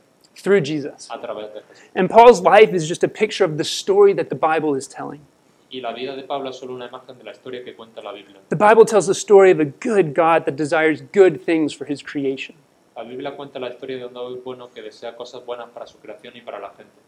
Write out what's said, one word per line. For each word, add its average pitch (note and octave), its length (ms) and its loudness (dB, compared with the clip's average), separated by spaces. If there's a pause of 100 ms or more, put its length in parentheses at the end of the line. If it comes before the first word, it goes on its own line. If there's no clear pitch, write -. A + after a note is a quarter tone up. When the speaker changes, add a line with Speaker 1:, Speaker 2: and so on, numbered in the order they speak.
(420)
Speaker 1:
Through F#3+ 220 2
Jesus. D3 460 -10
Speaker 2:
a A#2 100 -12
través G#2+ 340 -12
de G#2 80 -18
Jesús. - 320 -20
Speaker 1:
And F#3 140 0
Paul's A3+ 340 8
life F#3 320 6
is D#3+ 140 -2
just F3 160 -2
a D#3+ 40 0
picture G#3 360 -2
of D#3 120 -2
the D3+ 80 -4
story G3+ 500 2
that E3 160 -4
the D3+ 60 -6
Bible D#3 400 0
is C3 120 -8
telling. C#3+ 320 -14 (500)
Speaker 2:
Y B2+ 100 -14
la A#2 120 -8
vida B2+ 240 -10
de B2+ 60 -12
Pablo C3+ 280 -8
es B2+ 60 -14
solo B2+ 180 -14
una B2 140 -14
imagen B2 300 -20
de A2+ 60 -20
la G#2 80 -16
historia B2 320 -16
que A#2 100 -18
cuenta A2+ 280 -20
la G#2 100 -14
Biblia. - 360 -20
Speaker 1:
The F3 80 -4
Bible G#3+ 280 8
tells G#3 220 2
the F#3+ 80 0
story G3 380 6
of D#3 80 2
a D3+ 40 2
good E3 500 -2
God D#3+ 320 2
that C#3+ 100 -4
desires D#3 460 0 (100)
good F#3 320 4
things D#3+ 300 -2
for C3+ 140 -14
his C#3+ 140 -8
creation. C#3 540 -8 (400)
Speaker 2:
La A#2 60 -14
Biblia C3 340 -12
cuenta C#3 220 -16
la B2 120 -8
historia C3 280 -12
de B2 80 -12
un A#2+ 80 -18
Dios B2 300 -12
bueno B2 280 -14
que A#2 80 -18
desea A2+ 360 -16
cosas A#2+ 280 -18
buenas A#2+ 260 -12
para A2+ 140 -18
su - 140 -20
creación A2+ 380 -20
y A#2 60 -20
para G#2 180 -14
la G2+ 100 -16
gente. - 220 -20 (140)